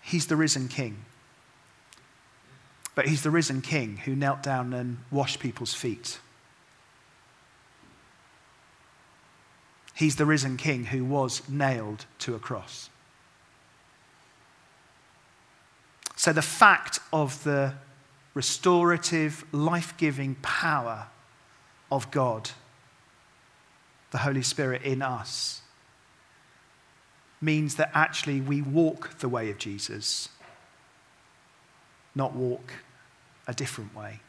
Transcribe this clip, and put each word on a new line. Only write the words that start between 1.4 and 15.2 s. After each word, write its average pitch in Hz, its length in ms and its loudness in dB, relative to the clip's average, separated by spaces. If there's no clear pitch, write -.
But 135 120 2
he's 147 160 2
the 151 80 2
risen 147 300 2
king 120 360 -2
who 135 180 -4
knelt 139 280 0
down 127 300 -2
and 123 240 -6
washed 139 300 -2
people's 120 340 -6
feet. - 460 -6
He's 151 200 4
the 151 100 4
risen 135 320 4
king 127 280 0
who 127 180 -2
was 131 460 0
nailed 123 560 -2
to 120 160 -4
a 107 40 -10
cross. - 500 -10